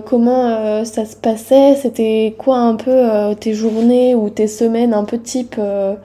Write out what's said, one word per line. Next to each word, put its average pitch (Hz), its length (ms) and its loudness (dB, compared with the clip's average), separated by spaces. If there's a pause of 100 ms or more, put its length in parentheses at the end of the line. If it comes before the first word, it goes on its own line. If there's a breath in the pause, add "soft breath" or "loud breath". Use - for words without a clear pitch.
comment, 247 420 2
euh, 220 360 -2
ça 226 220 -6
se 214 100 -14
passait ? 269 600 4
C'était 220 640 -2
quoi 262 220 0
un 233 160 2
peu, 233 160 -4
euh, 214 420 2
tes 214 220 -4
journées 233 580 2
ou 214 160 0
tes 214 180 -2
semaines 233 460 0
un 208 120 0
peu 233 120 -6
type, 240 400 -8
euh, 202 480 -4